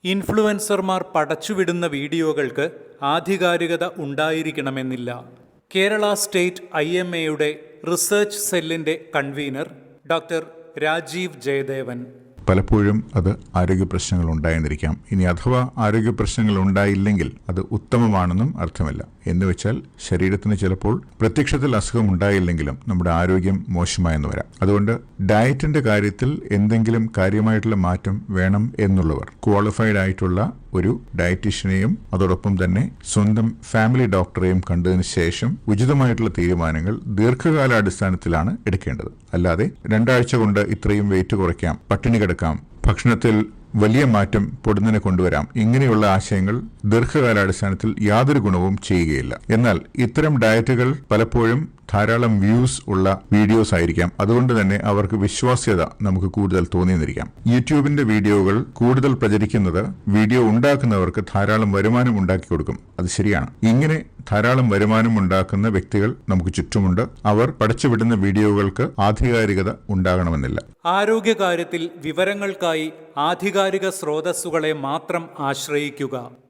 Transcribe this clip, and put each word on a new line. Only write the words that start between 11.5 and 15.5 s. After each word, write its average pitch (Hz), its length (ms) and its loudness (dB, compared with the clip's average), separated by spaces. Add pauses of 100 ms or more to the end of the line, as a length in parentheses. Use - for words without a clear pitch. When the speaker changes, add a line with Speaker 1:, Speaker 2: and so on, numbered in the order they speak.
Speaker 2:
പലപ്പോഴും 104 560 2 (100)
അത് 98 220 0 (180)
ആരോഗ്യ 92 300 2
പ്രശ്നങ്ങൾ 85 480 -2
ഉണ്ടായെന്നിരിക്കാം. 80 680 -2 (100)
ഇനി 95 120 0
അഥവാ 123 560 0